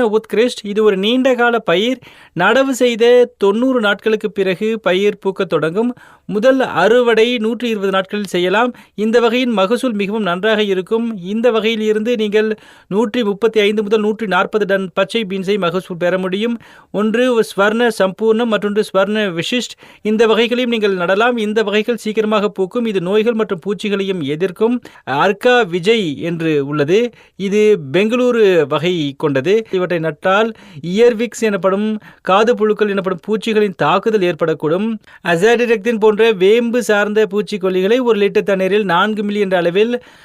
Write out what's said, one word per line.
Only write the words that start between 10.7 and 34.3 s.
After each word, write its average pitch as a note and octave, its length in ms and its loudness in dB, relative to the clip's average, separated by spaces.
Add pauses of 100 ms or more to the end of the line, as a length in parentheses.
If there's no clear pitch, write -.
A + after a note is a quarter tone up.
இந்த A3+ 300 0
வகையில் A3 300 0
இருந்து G#3+ 340 0
நீங்கள் G#3+ 340 0 (380)
நூற்றி A3+ 360 -2
முப்பத்தி G#3+ 360 0
ஐந்து G#3 240 0
முதல் G#3+ 160 2
நூற்றி G#3+ 280 -2
நாற்பது G3 380 0
டன் G3 280 -2
பச்சை G3 360 -2
பீன்ஸை G3 280 -2
மகசூல் F3+ 400 -4
பெற F3 200 0
முடியும். G3+ 400 -4 (340)
ஒன்று A3 520 0
ஸ்வர்ண A3 460 0 (100)
சம்பூர்ணம், A3 540 0
மற்றொன்று G#3 300 -2 (100)
ஸ்வர்ண G3 460 0
விசிஷ்ட். A#3+ 360 -4 (260)
இந்த A3 260 2
வகைகளையும் A#3 440 0
நீங்கள் G#3 240 0
நடலாம். G3 420 0
இந்த G#3+ 260 -2
வகைகள் G#3+ 340 -2
சீக்கிரமாக G#3+ 520 -2
பூக்கும். G3+ 360 -4
இது F#3+ 160 -2
நோய்கள் G#3+ 320 0
மற்றும் G#3+ 260 -4
பூச்சிகளையும் G3 640 -4
எதிர்க்கும். D#3+ 320 -4 (540)
அர்கா G3+ 580 2
விஜய் F3+ 500 0
என்று D#3+ 480 -2
உள்ளது. D3+ 440 0 (260)
இது G3+ 440 2 (120)
பெங்களூரு G#3+ 760 2
வகை D3+ 500 -2
கொண்டது. D#3+ 540 0
இவற்றை F3+ 280 -2
நட்டால் F#3+ 520 0 (360)
இயர்விக்ஸ் A3+ 600 2
எனப்படும் G3+ 520 -2 (220)
காது G#3 340 2
புழுக்கள் G#3+ 340 0
எனப்படும் F#3+ 380 -4
பூச்சிகளின் G#3 480 -2
தாக்குதல் F#3+ 540 0
ஏற்படக்கூடும். D#3+ 580 -2 (360)